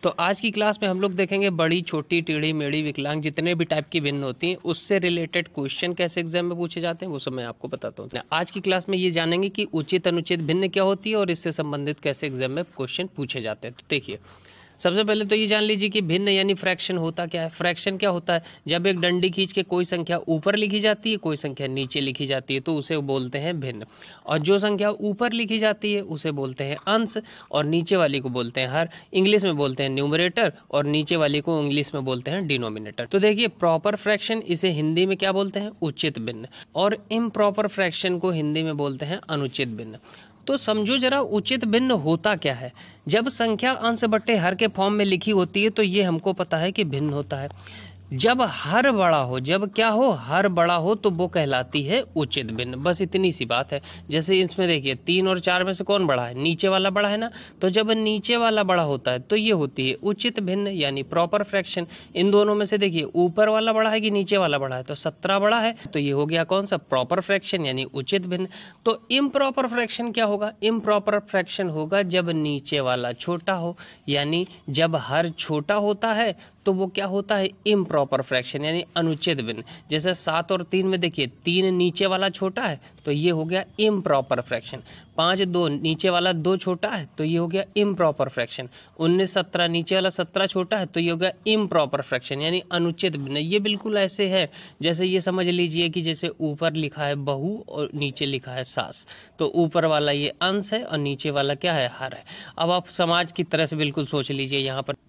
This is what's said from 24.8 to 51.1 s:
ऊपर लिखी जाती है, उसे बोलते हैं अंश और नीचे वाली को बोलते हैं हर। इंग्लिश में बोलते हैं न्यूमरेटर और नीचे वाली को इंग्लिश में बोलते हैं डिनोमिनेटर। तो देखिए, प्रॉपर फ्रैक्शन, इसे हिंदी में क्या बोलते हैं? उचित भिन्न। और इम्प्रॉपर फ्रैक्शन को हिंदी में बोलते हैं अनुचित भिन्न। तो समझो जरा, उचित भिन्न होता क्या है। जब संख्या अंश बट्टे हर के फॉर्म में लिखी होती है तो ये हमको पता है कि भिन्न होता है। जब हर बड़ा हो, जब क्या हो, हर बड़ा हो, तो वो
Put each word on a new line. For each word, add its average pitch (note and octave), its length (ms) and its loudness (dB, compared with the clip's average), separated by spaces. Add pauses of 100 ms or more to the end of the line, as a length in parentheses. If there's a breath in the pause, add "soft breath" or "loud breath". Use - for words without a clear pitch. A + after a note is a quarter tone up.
ऊपर G#3 420 -2
लिखी A3+ 280 -2
जाती G#3 340 0
है, G3+ 80 -2
उसे D#3 300 -6
बोलते C3+ 320 -4
हैं C#3+ 140 -4 (100)
अंश A3 300 2 (340 loud breath)
और D3 140 2
नीचे E3 300 2
वाली C#3+ 240 2
को C3 100 -4
बोलते A#2+ 320 -2
हैं B2+ 60 0
हर। D#3+ 220 0 (240 loud breath)
इंग्लिश G3+ 300 4
में E3+ 140 2
बोलते C#3 260 0
हैं C3+ 60 0
न्यूमरेटर D#3 640 2 (180 loud breath)
और C#3+ 140 2
नीचे D3+ 300 0
वाली D3 260 2
को D#3+ 220 0
इंग्लिश C#3+ 300 0
में C#3 120 -4
बोलते C3 260 -4
हैं F3+ 160 -2
डिनोमिनेटर। A2+ 580 -4
तो G3 140 2
देखिए, G#3+ 280 4
प्रॉपर E3+ 480 2
फ्रैक्शन, G#3+ 440 -2
इसे F3 300 0
हिंदी D#3+ 360 2
में F#3+ 120 0
क्या F#3+ 140 0
बोलते G3 280 -2
हैं? G#3 120 -6 (100)
उचित D3+ 380 -2
भिन्न। A2+ 280 -8 (280 loud breath)
और G#3 360 0
इम्प्रॉपर G#3+ 560 0
फ्रैक्शन F3+ 520 -2
को F#3 120 0
हिंदी D#3 320 0
में D#3 140 -2
बोलते C#3+ 280 -4
हैं F3 240 -6
अनुचित C#3 380 -2
भिन्न। A2 300 -10 (500 loud breath)
तो C4+ 100 0
समझो G#3+ 400 0
जरा, C4 240 2
उचित A#3 440 -2
भिन्न A#3+ 260 2
होता E3 440 2
क्या C#3+ 180 -2
है। B2 200 -10 (340 loud breath)
जब A3+ 220 2
संख्या A#3 420 0
अंश A#3 320 0
बट्टे A3 320 2
हर F#3 200 2
के A3 120 0
फॉर्म G3 260 0
में G#3 120 2
लिखी F#3+ 260 0
होती G3 320 2
है A3 60 4
तो G#3+ 140 2
ये G3 200 2
हमको F3+ 300 0
पता F3 240 -2
है F3 140 0
कि G#3 120 -2
भिन्न D3 260 -2
होता C#3+ 280 -4
है। C#3 120 -8 (640 loud breath)
जब A3+ 280 2
हर A3 500 2
बड़ा F3+ 260 6
हो, B2+ 220 0
जब F#3+ 340 0
क्या A3 140 2
हो, A3+ 240 4
हर D#3 360 2
बड़ा F3 280 4
हो, F3 200 2
तो G#3 140 2
वो F3 180 0